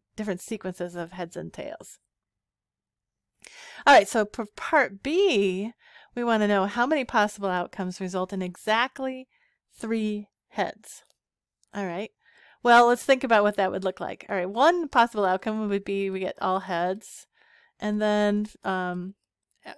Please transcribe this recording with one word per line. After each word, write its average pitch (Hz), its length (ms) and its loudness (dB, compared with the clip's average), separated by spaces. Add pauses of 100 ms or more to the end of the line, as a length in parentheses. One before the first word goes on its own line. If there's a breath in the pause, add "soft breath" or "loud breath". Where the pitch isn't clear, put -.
(160)
different 202 260 -4
sequences 180 540 -8
of 170 180 -10
heads 175 240 -10
and 165 160 -12
tails. - 460 -14 (1900 loud breath)
All 285 60 10
right, 202 140 8
so 214 240 0
for 226 140 -8
part 233 560 0
B, 233 680 0 (440 loud breath)
we 240 80 -4
wanna 220 240 2
know 202 180 4
how 233 200 0
many 285 200 0
possible 208 440 0
outcomes 185 520 -4
result 185 320 -4
in 190 80 -4
exactly 254 840 -4 (460)
three 214 540 -4 (220)
heads. - 540 -6 (680)
All 202 120 -6
right. 180 260 -8 (520 soft breath)
Well, 240 240 8
let's 240 160 2
think 262 200 2
about 226 200 4
what 208 140 2
that 190 140 0
would 190 120 -6
look 185 160 -4
like. - 300 -10
All 202 60 -4
right, 185 140 -2
one 311 380 4
possible 233 380 2
outcome 214 420 -2
would 202 160 -2
be 196 260 -4
we 190 100 -6
get - 220 -6
all 185 180 0
heads, 180 680 -4 (520 soft breath)
and 208 220 -2
then, 208 460 2 (160)
um, 185 520 -4 (640)